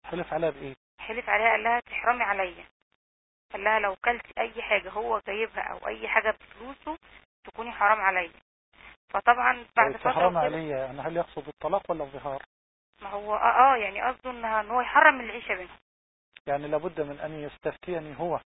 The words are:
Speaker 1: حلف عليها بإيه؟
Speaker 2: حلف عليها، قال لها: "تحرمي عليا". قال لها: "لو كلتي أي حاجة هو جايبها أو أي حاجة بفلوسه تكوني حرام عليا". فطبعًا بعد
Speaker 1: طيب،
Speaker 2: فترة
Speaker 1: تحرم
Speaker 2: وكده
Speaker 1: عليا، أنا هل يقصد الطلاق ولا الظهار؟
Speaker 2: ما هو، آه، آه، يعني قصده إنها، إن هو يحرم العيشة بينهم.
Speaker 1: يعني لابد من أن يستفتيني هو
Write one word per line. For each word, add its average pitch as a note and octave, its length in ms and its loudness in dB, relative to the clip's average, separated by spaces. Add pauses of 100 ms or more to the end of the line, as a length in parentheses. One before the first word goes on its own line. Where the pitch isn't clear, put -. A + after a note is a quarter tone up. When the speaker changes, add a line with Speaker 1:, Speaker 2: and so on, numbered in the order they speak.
Speaker 1:
حلف E3+ 280 -8
عليها D#3+ 180 0
بإيه؟ C#3 240 -12 (240)
Speaker 2:
حلف A3+ 300 -8
عليها، G#3+ 220 4
قال G#3+ 120 2
لها: A#3 180 2
"تحرمي A#3+ 420 0
عليا". G3 420 -2 (880)
قال G3 120 -10
لها: A3 140 4
"لو G3+ 180 -2
كلتي A#3+ 420 -4
أي A3+ 240 -6
حاجة F#3+ 280 -2
هو A3 360 -4
جايبها G#3+ 360 -4
أو - 240 -10
أي A3 220 -6
حاجة A3 220 2
بفلوسه C#4 680 -12 (460)
تكوني A3+ 280 -10
حرام G#3 280 4
عليا". F#3 320 0 (800)
فطبعًا A#3+ 560 4 (100)
بعد A3+ 160 4
Speaker 1:
طيب، A3+ 80 -8
Speaker 2:
فترة B3 100 2
Speaker 1:
تحرم F3 260 4
Speaker 2:
وكده E3 40 2
Speaker 1:
عليا، D3 500 -2
أنا C#3 180 -8
هل E3 80 -4
يقصد D#3 320 -6
الطلاق F3+ 420 -4
ولا D#3 140 -2
الظهار؟ C#3 380 -8 (600)
Speaker 2:
ما G3 60 -12
هو، G#3 260 -4
آه، A#3+ 400 6
آه، - 20 2
يعني G3+ 260 -6
قصده B3+ 280 -4
إنها، A3+ 300 -4
إن G#3 100 -10
هو B3 100 2
يحرم C#4 400 8
العيشة A3+ 340 -6
بينهم. F3+ 240 -10 (680)
Speaker 1:
يعني D3 220 -4
لابد D#3 320 -2
من C#3+ 200 -4
أن D#3 120 -6
يستفتيني D3+ 880 -8
هو E3 300 -2